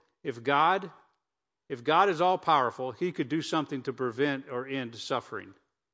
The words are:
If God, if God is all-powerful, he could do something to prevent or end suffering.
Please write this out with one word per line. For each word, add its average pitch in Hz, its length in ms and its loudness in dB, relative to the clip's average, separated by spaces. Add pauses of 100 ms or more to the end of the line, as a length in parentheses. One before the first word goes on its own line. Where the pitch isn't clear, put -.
(240)
If 117 180 -8
God, 160 480 2 (760)
if 120 160 -10
God 170 240 6
is 170 140 2
all-powerful, 143 720 2
he 175 180 -4
could 139 160 -4
do 151 140 -2
something 143 400 -2
to 131 100 -4
prevent 131 580 -2
or 127 160 -6
end 131 300 -6
suffering. 104 580 -6 (400)